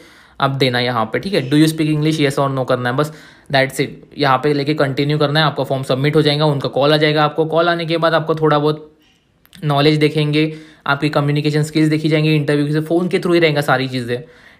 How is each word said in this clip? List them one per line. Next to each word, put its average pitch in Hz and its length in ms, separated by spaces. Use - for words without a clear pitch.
आप 139 100
देना 131 280
यहाँ 123 260
पे, 123 140
ठीक 190 140
है। 135 160
"Do 147 80
you 156 100
speak 156 220
English? 156 300
Yes 139 200
or 139 160
no?" 131 140
करना 123 200
है 127 60
बस, 151 160
that's 135 280
it। 139 80
यहाँ 135 200
पे 147 160
लेके 143 200
कंटिन्यू 143 440
करना 147 220
है, 160 60
आपका 139 180
फॉर्म 135 200
सबमिट 147 320
हो 156 60
जाएगा, 151 240
उनका 139 240
कॉल 143 240
आ 156 40
जाएगा। 151 260
आपको 151 220
कॉल 160 240
आने 170 160
के 165 120
बाद 165 160
आपको 156 220
थोड़ा 151 240
बहुत 151 380
नॉलेज 147 340
देखेंगे, 151 560
आपकी 139 220
कम्युनिकेशन 147 540
स्किल्स 156 260
देखी 156 200
जाएंगी, 156 260
इंटरव्यू 147 360
से 156 100
फ़ोन 170 260
के 185 120
थ्रू 180 140
ही 170 60
रहेगा 151 220
सारी 135 260
चीज़ें, 120 360